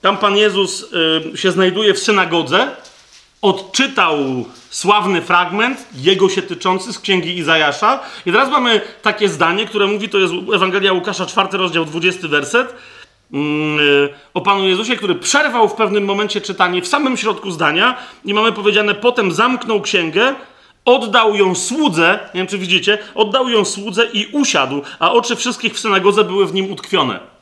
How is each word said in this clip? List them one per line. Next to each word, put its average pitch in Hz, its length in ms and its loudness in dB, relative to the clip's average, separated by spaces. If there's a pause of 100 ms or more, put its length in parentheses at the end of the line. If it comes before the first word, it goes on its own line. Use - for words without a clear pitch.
Tam 196 160 0
Pan 202 200 2
Jezus, 202 460 0
em, 160 540 -2
się 185 140 0
znajduje 190 420 2
w 202 60 -2
synagodze, 175 680 0 (760)
odczytał 165 1040 0 (240)
sławny 185 520 0
fragment, 185 720 0
jego 185 340 4
się 190 120 -2
tyczący, 185 520 -4
z - 60 -12
księgi 180 380 -2
Izajasza. 160 640 2 (260)
I 175 60 -2
teraz 254 180 4
mamy 247 320 2 (200)
takie 208 280 0
zdanie, 170 360 0
które 202 220 0
mówi: 202 220 -2
To 202 80 0
jest 180 160 2 (200)
Ewangelia 190 400 2
Łukasza, 185 320 -4
czwarty 196 320 -2
rozdział, 170 280 0
dwudziesty 170 420 -4
werset, 147 480 0 (580)
mm, 151 460 -2 (540)
o 180 80 -4
Panu 196 260 2
Jezusie, 220 280 0
który 190 200 -2
przerwał 247 540 2
w 208 40 -4
pewnym 202 320 0
momencie 202 360 -2
czytanie 180 400 0
w 180 60 -8
samym 277 300 0
środku 196 340 -4
zdania 170 460 2 (280)
i 202 80 -4
mamy 220 180 2
powiedziane: 208 440 0
„Potem 226 360 0
zamknął 220 500 0
księgę, 190 540 0 (500)
oddał 226 500 4
ją 190 200 4
słudze”, 202 640 2 (140)
nie 180 60 -4
wiem, 185 80 -2
czy 202 100 -6
widzicie, 185 400 -2 (180)
„oddał 247 340 0
ją 214 160 2
słudze 202 480 -4
i 214 180 -4
usiadł, 143 500 0 (180)
a 175 120 2
oczy 233 240 2
wszystkich - 380 -6
w - 60 -8
synagodze 196 440 2
były 185 240 0
w 156 60 -6
nim 190 180 -2
utkwione”. 135 480 -2 (220)